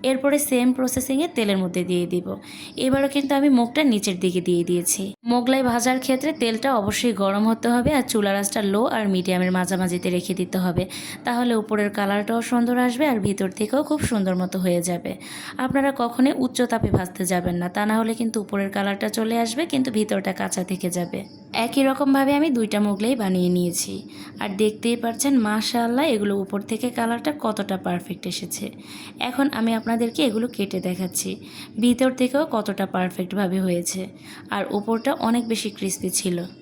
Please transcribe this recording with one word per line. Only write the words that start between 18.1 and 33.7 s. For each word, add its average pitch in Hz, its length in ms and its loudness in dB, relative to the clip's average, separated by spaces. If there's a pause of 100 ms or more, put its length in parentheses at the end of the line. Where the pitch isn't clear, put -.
কিন্তু 226 260 -2
উপরের 196 300 -2
কালারটা 202 380 0
চলে 226 300 0
আসবে 233 280 0
কিন্তু 262 240 0
ভিতরটা 208 420 0
কাঁচা 185 320 -4
থেকে 180 260 -4
যাবে। 180 300 -4 (360)
একই 240 260 2
রকমভাবে 269 520 4
আমি 302 160 4
দুইটা 214 300 2
মোগলাই 208 360 2
বানিয়ে 185 340 2
নিয়েছি। 180 440 0 (460)
আর 202 160 -4
দেখতেই 214 400 2
পাচ্ছেন, 233 420 0
মাশাআল্লাহ, 233 680 2 (100)
এগুলো 202 240 0
উপর 196 300 -2
থেকে 226 220 -2
কালারটা 233 420 -2 (100)
কতটা 208 360 -2
পারফেক্ট 175 480 -6
এসেছে। - 400 -8 (540)
এখন 254 320 0
আমি 226 220 0
আপনাদেরকে 226 480 -2
এগুলো 226 260 0
কেটে 196 320 -4
দেখাচ্ছি 185 500 -4 (500)
ভিতর 247 360 4
থেকেও 262 260 2 (100)
কতটা 208 340 -2
পারফেক্টভাবে 185 760 -2
হয়েছে। 180 400 -2 (500)